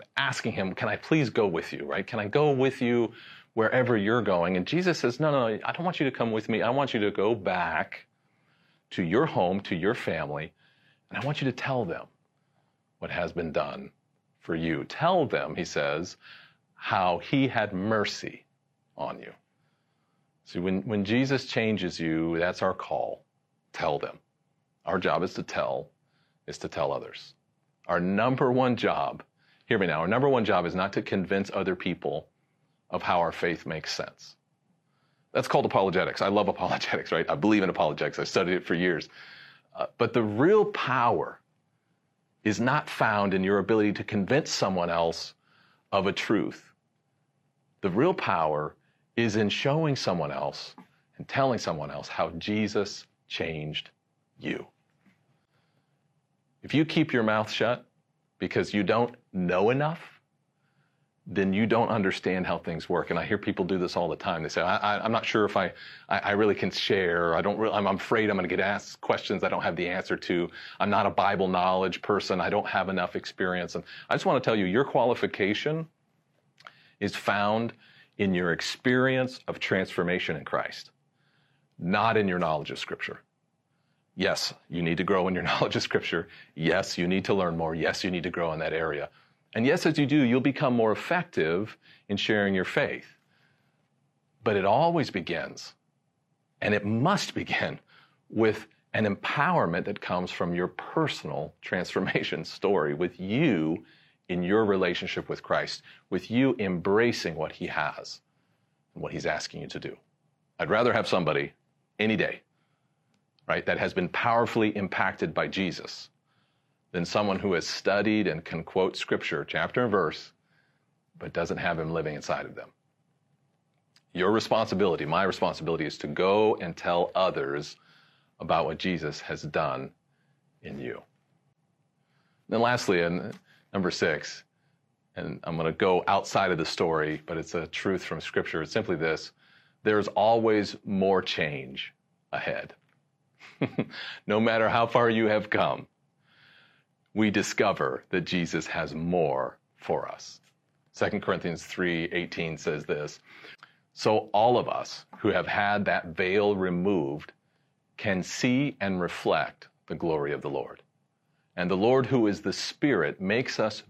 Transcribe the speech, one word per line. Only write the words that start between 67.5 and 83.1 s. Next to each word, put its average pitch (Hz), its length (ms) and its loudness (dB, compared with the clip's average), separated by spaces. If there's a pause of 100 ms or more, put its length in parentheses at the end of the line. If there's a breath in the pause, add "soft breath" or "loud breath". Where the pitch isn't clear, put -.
re-, 107 140 0
I'm, 101 160 0
I'm 98 80 2
afraid 110 340 2
I'm 98 80 2
gonna 92 100 0
get 90 120 0
asked 98 420 -2
questions 202 420 0
I 185 60 2
don't - 120 0
have 90 140 0
the 87 120 -2
answer 90 300 -2
to. 87 320 0 (300 loud breath)
I'm 110 100 0
not 101 160 4
a 98 60 2
Bible 95 360 2
knowledge 92 540 2
person. 98 400 0
I 90 80 -2
don't 104 180 0
have 95 220 0
enough 90 260 -2
experience." 90 600 -4
And 85 80 -8 (260 loud breath)
I - 60 2
just 151 100 -2
wanna 156 140 4
tell 123 160 2
you, 101 100 2
your 101 180 4
qualification 123 1040 0 (1120 loud breath)
is 101 160 -2
found 107 580 0 (440 soft breath)
in 98 160 2
your 87 180 2
experience 127 960 0
of 101 120 -6
transformation 90 760 0
in 69 100 -10
Christ, - 460 -6 (880)
not 104 380 2
in 104 100 4
your 90 120 0
knowledge 78 320 0
of 62 60 -8
Scripture. - 440 -8 (920)